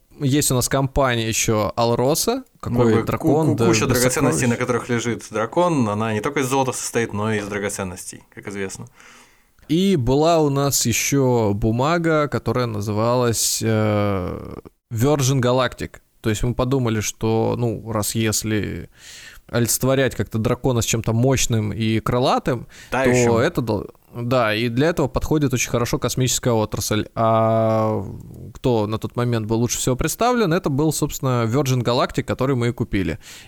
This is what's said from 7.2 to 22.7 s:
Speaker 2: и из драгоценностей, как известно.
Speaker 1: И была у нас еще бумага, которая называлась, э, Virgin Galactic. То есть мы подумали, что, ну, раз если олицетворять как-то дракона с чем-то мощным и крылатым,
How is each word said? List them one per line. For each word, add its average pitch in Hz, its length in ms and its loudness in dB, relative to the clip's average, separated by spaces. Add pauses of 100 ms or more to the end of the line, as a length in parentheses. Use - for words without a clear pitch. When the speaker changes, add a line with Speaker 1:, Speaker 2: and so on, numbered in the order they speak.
Speaker 2:
и 107 40 0
из 101 100 -4
драгоценностей, 98 720 -6 (100)
как - 140 -16
известно. 98 400 -8 (840)
Speaker 1:
И 185 280 2
была 147 440 4
у 151 100 4
нас 139 360 0
еще 120 680 2
бумага, 147 760 0
которая 120 380 -2
называлась, 113 1000 0
э, 104 920 0 (360)
Virgin 135 480 2
Galactic. 123 600 -2 (200)
То - 100 -2
есть 104 120 0
мы 123 120 0
подумали, 127 460 0
что, 110 560 0
ну, 113 340 -4
раз 107 240 -2
если 107 760 -2 (580)
олицетворять 127 680 0
как-то 113 220 -4
дракона 120 420 0
с 107 60 0
чем-то - 260 -2
мощным 117 600 2
и 110 280 0
крылатым, 127 640 0 (240)